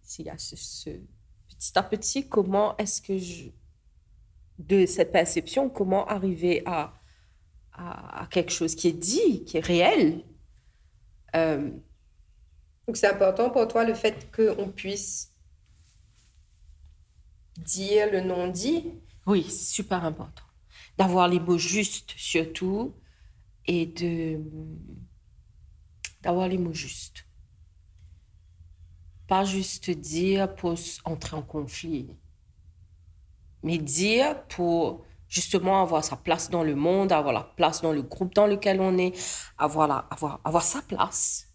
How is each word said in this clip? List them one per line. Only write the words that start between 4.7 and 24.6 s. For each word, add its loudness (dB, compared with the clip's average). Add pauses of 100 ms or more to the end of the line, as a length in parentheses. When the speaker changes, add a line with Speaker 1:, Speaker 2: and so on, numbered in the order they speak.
Speaker 1:
cette 2
perception, 2
comment 0
arriver 0
à, -4 (800)
à, -12
à -12
quelque 0
chose -2
qui 2
est 0
dit, 2
qui -4
est -2
réel. 4 (1120)
Euh, 0 (1160)
Speaker 2:
Donc, -4
c'est 4
important 2
pour 2
toi 0
le 0
fait -4
qu'on 0
puisse -6 (2250)
dire 2
le 0
non-dit ? -2 (360)
Speaker 1:
Oui, 4
c'est -4
super -2
important. -8 (540)
D'avoir 6
les 4
mots 2
justes, 0
surtout, -2 (680)
et 0
de, -4 (1800)